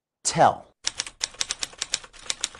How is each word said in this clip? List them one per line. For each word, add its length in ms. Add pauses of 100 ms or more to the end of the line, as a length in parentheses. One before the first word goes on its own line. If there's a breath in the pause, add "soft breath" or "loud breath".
(240)
Tell. 420 (1900)